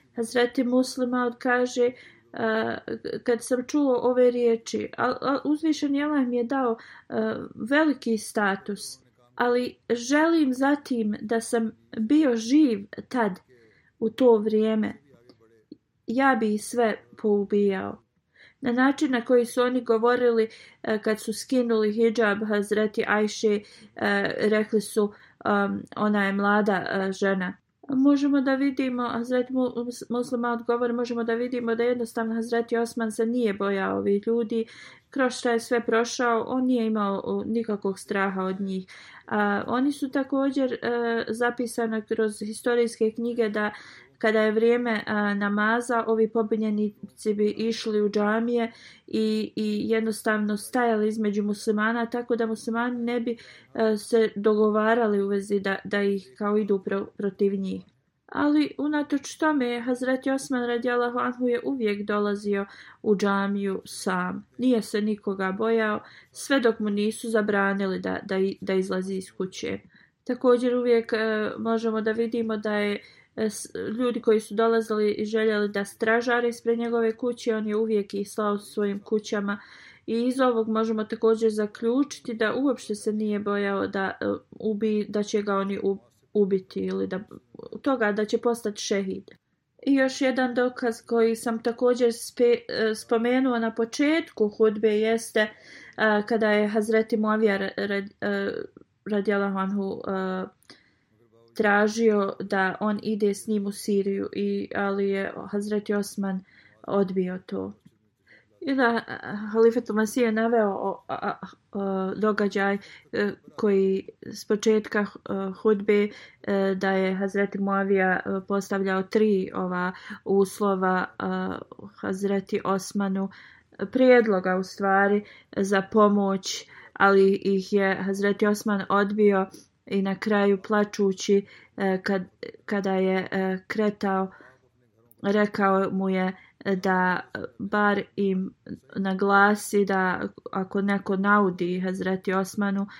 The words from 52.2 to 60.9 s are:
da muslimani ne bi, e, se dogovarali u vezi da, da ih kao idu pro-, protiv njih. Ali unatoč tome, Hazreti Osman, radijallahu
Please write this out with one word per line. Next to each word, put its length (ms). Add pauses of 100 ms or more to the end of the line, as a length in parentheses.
da 100
muslimani 580
ne 160
bi, 180 (360)
e, 240
se 380
dogovarali 840
u 60
vezi 320
da, 240
da 180
ih 360
kao 200
idu 260
pro-, 220 (120)
protiv 360
njih. 300 (440)
Ali 500
unatoč 600
tome, 440
Hazreti 500
Osman, 360
radijallahu 520